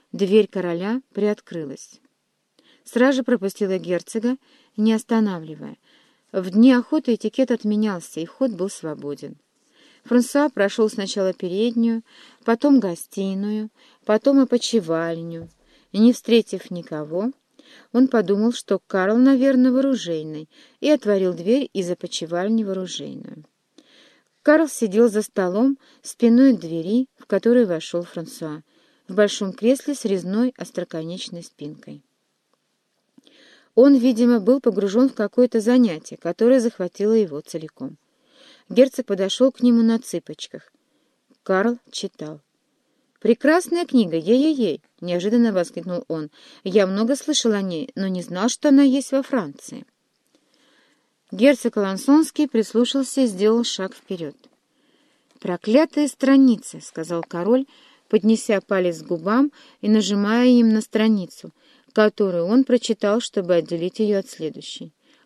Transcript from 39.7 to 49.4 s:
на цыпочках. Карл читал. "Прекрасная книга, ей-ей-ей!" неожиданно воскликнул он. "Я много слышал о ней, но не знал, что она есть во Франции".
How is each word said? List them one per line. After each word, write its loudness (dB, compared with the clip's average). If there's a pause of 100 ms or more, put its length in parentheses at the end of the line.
на 2
цыпочках. -14 (720)
Карл 0 (140)
читал. -12 (800)
"Прекрасная 0
книга, 0
ей-ей-ей!" 0 (180)
неожиданно 0
воскликнул -6
он. -8 (320)
"Я 2
много -2
слышал -2
о -2
ней, -8
но -4
не -4
знал, -4
что 0
она 8
есть 0
во 0
Франции". -8 (1500)